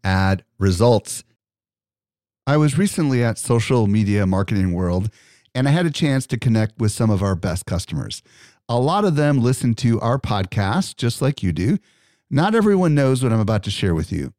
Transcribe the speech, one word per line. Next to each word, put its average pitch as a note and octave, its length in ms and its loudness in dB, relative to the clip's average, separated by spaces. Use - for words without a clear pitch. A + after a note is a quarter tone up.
ad F#2+ 400 0
results. G2 640 0
I C#3+ 120 2
was D3+ 200 2
recently D3+ 460 0
at A2+ 140 0
Social A#2 500 2
Media G#2 380 2
Marketing F#2 480 0
World, F2+ 360 -2
and C3 140 0
I - 20 4
had F3 140 2
a E3 40 0
chance C#3 380 -2
to A#2+ 100 -6
connect A2 400 0
with G#2+ 140 0
some A2+ 180 0
of G2 140 0
our G2 100 0
best F2 320 -4
customers. - 560 -6
A A#2 100 -2
lot E3+ 280 0
of E3+ 100 0
them D3 260 2
listen B2 340 0
to A#2 260 0
our B2 180 -2
podcast, G2+ 760 -4
just A#2 240 -4
like C3 200 -2
you F2 120 -2
do. G#2 240 0
Not F3 240 0
everyone G3 400 4
knows C3 300 2
what A#2+ 80 2
I'm A2+ 80 2
about G#2+ 240 0
to G2+ 80 -6
share F2+ 240 0
with D#2+ 160 -4
you. D2 280 -6